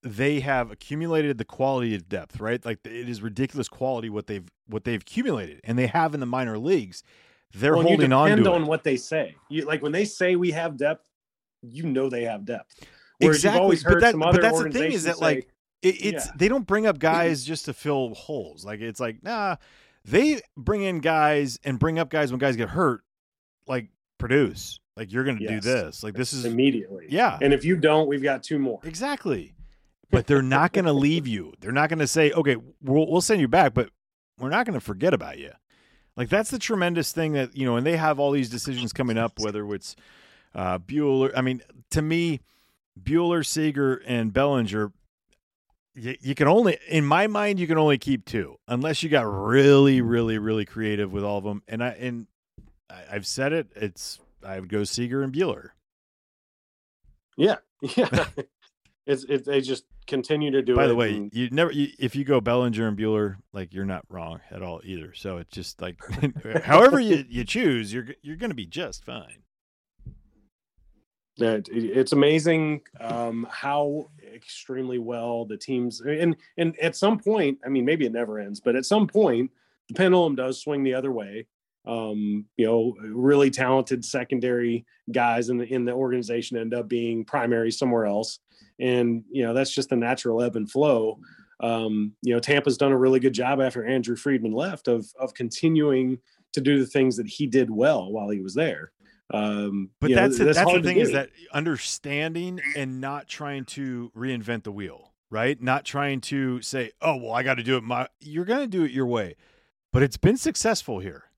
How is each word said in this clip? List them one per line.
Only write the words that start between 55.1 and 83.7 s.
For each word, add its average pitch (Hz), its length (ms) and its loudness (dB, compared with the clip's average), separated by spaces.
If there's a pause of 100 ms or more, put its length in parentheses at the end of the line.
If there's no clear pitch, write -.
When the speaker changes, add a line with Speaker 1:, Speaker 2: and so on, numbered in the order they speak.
Speaker 1:
and 135 100 -6
Buehler. 156 360 -4 (1700)
Speaker 2:
Yeah. 190 220 2 (240)
<laughs> 139 140 -6
Yeah. 196 300 2 (800)
It's, 135 180 -2
it, 135 220 -2
they 139 160 0
just 127 240 -4 (200)
continue 147 460 -2
to 135 100 2
do 120 140 2
Speaker 1:
By 120 80 4
Speaker 2:
it - 60 4
Speaker 1:
the 120 60 4
way, 113 200 0
Speaker 2:
and 104 180 -8
Speaker 1:
you 120 160 -2
never, 156 220 2
you, 143 160 -2 (100)
if 127 160 -4
you 139 120 -4
go 131 160 4
Bellinger 117 480 0
and 104 80 -4
Buehler, 107 400 0 (160)
like, 92 200 -12
you're 98 120 -6
not 95 240 -6
wrong 85 320 -12 (100)
at 92 100 -14
all 87 220 -12
either. 90 300 -12
So 92 240 -10
it's 87 180 -14
just - 260 -12
like, 87 160 -10 (320)
<laughs> 120 360 -6
however 247 340 8
you, 190 300 2
you 120 160 -6
choose, 123 480 0
you're, 117 140 -8 (140)
you're 147 140 -14
gonna 196 180 -6
be 113 120 -8
just 113 400 -12
fine. 98 380 -16 (1900)
Speaker 2:
Yeah, 113 160 0
it, 107 160 -4
it's 117 440 0
amazing, 151 680 2 (180)
um, 117 500 -6
how 147 600 -4 (260)
extremely 127 640 -8
well 117 480 -6
the 104 100 -12
teams, 123 460 -4
and, 151 340 0 (220)
and 165 220 -2
at 165 180 -2
some 208 220 2
point, 196 460 0
I 127 40 -8
mean, 131 160 0
maybe 151 200 2
it 113 60 -2
never 110 280 -4
ends, 101 200 -10
but 120 160 0
at 131 100 -2
some 208 220 4
point, 135 440 2 (360)
the - 60 -12
pendulum 180 420 4
does 131 260 -4
swing 143 220 -2
the 131 120 2
other 131 180 -2
way. 107 320 -8 (400)
Um, 104 580 -4 (140)
you 117 80 4
know, 113 360 2
really 131 480 4
talented 131 540 0